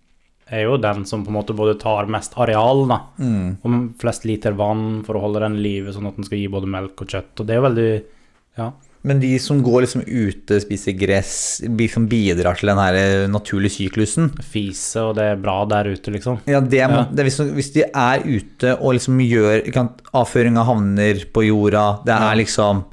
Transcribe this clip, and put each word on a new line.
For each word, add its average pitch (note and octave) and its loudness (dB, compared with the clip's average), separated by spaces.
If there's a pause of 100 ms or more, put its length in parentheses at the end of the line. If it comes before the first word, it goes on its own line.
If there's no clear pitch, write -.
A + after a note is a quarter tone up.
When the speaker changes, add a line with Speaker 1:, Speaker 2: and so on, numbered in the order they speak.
(480)
Speaker 1:
Er A2 -4
jo C3 0
den G#2 -2
som G#2+ -6
på - -12
en G#2+ -4
måte G#2 -4
både G#2+ 2
tar G#2 -2
mest G#2+ -6
areal, A#2+ 2
da, B2 0 (200)
Speaker 2:
Mm. F#2+ -2
Speaker 1:
og A#2+ 0 (220)
flest A#2 -4
liter G#2+ -2
vann G#2+ -2
for A2 -6
å G#2 -2
holde G#2 -2
den G#2+ -2
i G#2 -2
live, G2 -6
sånn G2+ -8
at G2 -12
den G2+ -8
skal G#2 -6
gi G2+ -4
både F#2+ -6
melk F#2+ -6
og F#2+ -12
kjøtt, - -10
og A2 -6
det G#2+ -4
er A#2+ 2
jo C3+ 4
veldig, A2+ 2 (680)
ja. A#2+ -6 (320)
Speaker 2:
Men C#3 2
de C3 2
som C#3 0
går B2 4
liksom A#2+ -2
ute, G#2 -2
spiser G2 -6
gress, F#2+ -2
de A2+ 0
som A2+ 0
bidrar F2+ 2
til - -2
den G2+ 4
her, F#2 2
eh, G2 2
naturlige G2+ -2
syklusen. G#2+ 0 (160)
Speaker 1:
Fise, G2+ -6
og A2 -2
det G#2+ 0
er G#2 2
bra G2 -2
der G#2 0 (100)
ute, - -10
liksom. A2 -4
Speaker 2:
Ja, C#3+ 4
det C3 2
er, C3 4
Speaker 1:
Ja. A#2+ 4
Speaker 2:
det C#3 -2
er C#3 4
hvis, C3+ -4 (160)
hvis C#3 -4
de D3+ 4 (100)
er C3 2
ute B2 -2
og C3 2
liksom B2+ 2
gjør, A2 4
ikke A#2+ -6
sant, B2 -2 (100)
avføringa A#2 2
havner G#2 2
på A2 2
jorda, G#2 2
det A#2+ 2
er A2 2
Speaker 1:
Ja. G#2+ 2
Speaker 2:
liksom, G#2 2